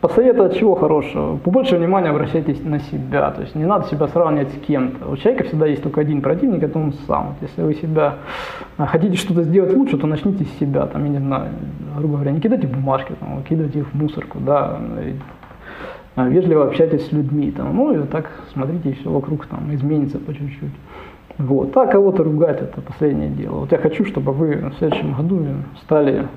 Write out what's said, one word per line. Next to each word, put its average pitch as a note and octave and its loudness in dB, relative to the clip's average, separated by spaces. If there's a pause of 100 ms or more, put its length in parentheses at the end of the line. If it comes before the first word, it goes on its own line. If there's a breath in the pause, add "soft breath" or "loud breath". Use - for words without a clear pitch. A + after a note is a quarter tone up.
Посоветую A3+ 6
от F#3 2
чего G#3 4
хорошего? D#3 0
Побольше B3 2
внимания E3+ 2
обращайтесь D3+ 0
на D3+ -2
себя, C#3+ -2
то - -8
есть - -10
не D3+ -2
надо G3 2
себя D3+ 0
сравнивать D3+ 2
с - -12
кем-то. C3 -2
У C#3 -4
человека A#3+ 2
всегда D#3 0
есть C#3+ 0
только C#3 -2
один D3 0
противник, E3+ 2
это D#3 -2
он D3+ 0 (120)
сам. D3 0
Вот C#3+ -10
если D3 -8
вы D#3 2
себя, D#3 0 (640 loud breath)
а, D3 0
хотите F3+ 2
что-то F3 0
сделать F#3 4
лучше, C4 2
то D3+ 0
начните E3 0
с - -8
себя, C#3 0
там, D3 -4
я D3 0
не C#3+ 0
знаю, C#3 -2 (480)
грубо D3 0
говоря, C#3 0
не D#3+ 0
кидайте G#3+ 2
бумажки, C3+ -2
там, C#3+ -8
выкидывайте D3 0
их C#3 -4
в - -14
мусорку, D3+ -4
да, C3+ 0 (240)
и, - -6 (1000 loud breath)
а, B2+ 2
вежливо D#3+ 4
общайтесь D#3+ 2
с - -4
людьми, D3 0
там, C#3 -4
ну C#4 4
и E3+ 2
вот C#3 -2
так D#3 -4 (240)
смотрите, D3 -2
и - -2
всё - -8
вокруг C#3+ -2
там D3+ -6
изменится C#3+ 0
по - -8
чуть-чуть. C#3+ -8 (640 loud breath)
Вот. C3+ 0
А B3+ 6
кого-то G3 4
ругать — D#3 2
это - -10
последнее C#3+ -2
дело. - -4
Вот C#3 0
я D#3+ 4
хочу, D#3+ 0
чтобы C#3 -2
вы D3+ 0
в C#3+ -6
следующем D3 0
году E3 0 (420)
стали D3 2 (100)